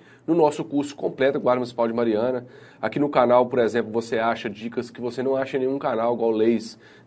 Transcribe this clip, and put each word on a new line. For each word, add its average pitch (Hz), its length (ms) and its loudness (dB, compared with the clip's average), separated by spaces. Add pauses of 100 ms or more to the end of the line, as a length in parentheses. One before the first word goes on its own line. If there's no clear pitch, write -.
(260)
no 160 80 0
nosso 156 280 2
curso 143 320 -4
completo 135 460 0
Guarda 123 200 2
Municipal 120 280 -2
de 113 60 -4
Mariana. 120 520 0 (340)
Aqui 110 180 -4
no 143 100 2
canal, 123 380 4
por 123 120 -2
exemplo, 110 320 0
você 113 280 -2
acha 113 320 -2
dicas 117 400 -8
que - 100 -16
você 120 220 -6
não 131 120 0
acha 135 220 -2
em 131 40 0
nenhum 135 180 -2
canal, 120 360 0
igual 113 160 0
leis, 110 480 0 (280)